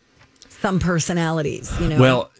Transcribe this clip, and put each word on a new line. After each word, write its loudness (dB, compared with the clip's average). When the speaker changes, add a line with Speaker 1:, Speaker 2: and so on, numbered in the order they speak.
Speaker 1:
Some -2
personalities, -2
you 0
know. 0
Speaker 2:
Well, 2